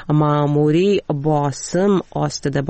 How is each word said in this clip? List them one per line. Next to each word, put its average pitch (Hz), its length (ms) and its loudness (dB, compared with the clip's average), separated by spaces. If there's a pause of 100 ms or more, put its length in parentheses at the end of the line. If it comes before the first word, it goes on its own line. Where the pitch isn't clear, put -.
(220)
ma'muriy 151 800 2 (260)
bosim 156 720 0 (260)
ostida 143 460 -4